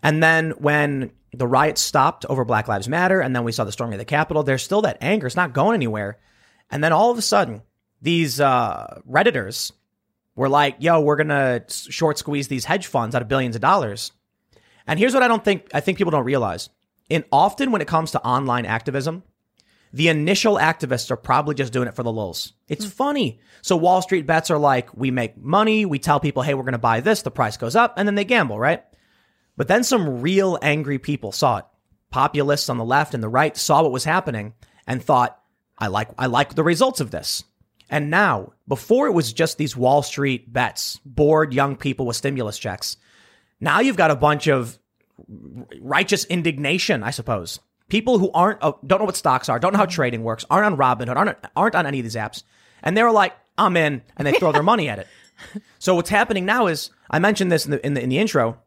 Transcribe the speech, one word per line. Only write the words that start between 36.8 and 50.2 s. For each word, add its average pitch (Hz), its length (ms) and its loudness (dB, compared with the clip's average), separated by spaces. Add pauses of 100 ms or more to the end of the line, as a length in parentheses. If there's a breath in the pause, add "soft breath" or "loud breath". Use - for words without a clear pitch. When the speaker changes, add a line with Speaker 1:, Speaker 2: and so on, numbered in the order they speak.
Speaker 1:
of 120 120 -6
this." - 320 -8 (440)
And 147 220 -4
now, 160 440 0 (120)
before 240 400 2
it 247 60 0
was 139 200 0
just 160 240 0
these 151 200 -4
Wall 131 260 2
Street 131 500 -4
bets, - 540 -4
bored 147 480 2
young 139 220 0
people 135 280 -4
with 117 120 -4
stimulus 127 420 -4
checks. - 380 -8 (640 soft breath)
Now 160 180 2
you've 240 180 0
got 160 140 4
a 143 60 2
bunch 147 320 0
of 127 300 -2 (1040)
righteous 175 440 0
indignation, 156 800 -2
I 110 80 -4
suppose. 107 500 -6 (280)
People 226 300 2
who 185 140 2
aren't, 196 300 2
uh, 151 100 2 (140)
don't 190 140 2
know 214 40 0
what 190 120 -4
stocks 127 320 0
are, 120 100 0
don't 180 140 0
know 202 60 0
how 202 80 2
trading 127 380 -4